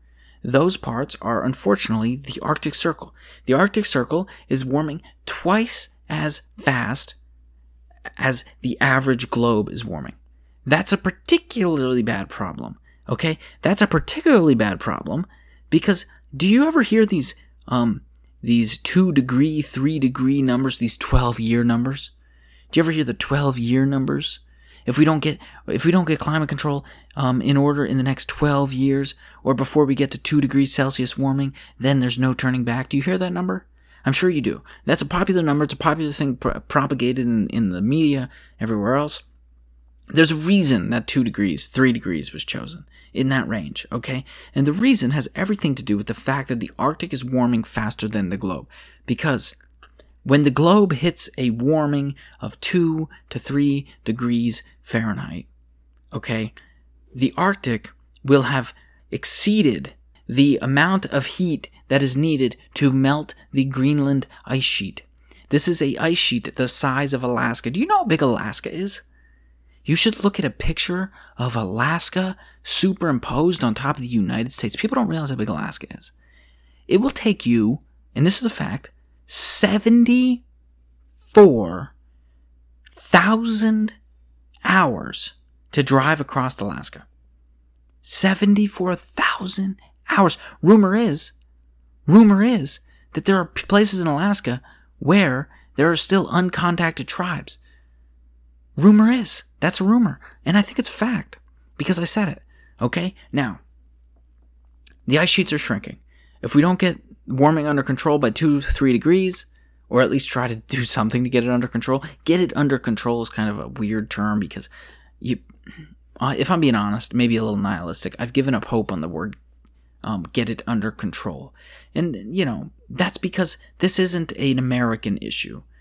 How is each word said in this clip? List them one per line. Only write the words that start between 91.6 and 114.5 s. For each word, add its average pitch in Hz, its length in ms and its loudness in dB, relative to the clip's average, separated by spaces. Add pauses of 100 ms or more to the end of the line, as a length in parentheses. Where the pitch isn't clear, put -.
rumor 202 360 8
is 226 380 0 (340)
that 156 100 -4
there 196 120 4
are 175 100 0
p-, - 180 -10
places 202 360 2
in 165 60 -2
Alaska 156 540 0 (380)
where 147 500 2 (280)
there 156 140 4
are 165 60 2
still 185 320 2
uncontacted 175 800 -2
tribes. 175 480 -8 (1200)
Rumor 208 340 8
is. 240 340 -2 (160)
That's 170 200 0
a 190 40 0
rumor. 220 360 2 (260)
And 175 100 4
I 208 60 6
think - 160 -8
it's 240 100 -2
a - 40 -8
fact - 480 -4 (360)
because 165 220 -2
I 170 60 -2
said 196 240 0
it. - 120 -8 (400)
Okay? 170 360 -4 (160)
Now, 127 260 -2 (1500)
the 135 140 2
ice 175 120 2
sheets - 220 0
are 151 60 0
shrinking. - 400 -6 (440)
If - 120 -4
we 147 80 8
don't 180 160 2
get 180 220 0 (260)
warming 147 400 2
under 143 160 0
control 143 380 0
by 123 100 2
two, 147 300 2
three 135 320 2
degrees, 180 540 2 (420)
or 123 120 2
at 127 120 2
least 135 160 -2
try 123 180 -2
to 117 80 -6
do 123 300 -6
something 120 400 0
to 123 60 -4
get 120 120 2
it 123 80 -2
under 123 160 0
control. 131 380 -4 (200)
Get 170 140 2
it 180 180 -2
under 139 220 2
control 117 420 -2
is 113 80 -6
kind 107 220 -4
of 104 80 -6
a 58 80 -10
weird 107 440 -6
term 104 280 -2
because - 300 -8 (500)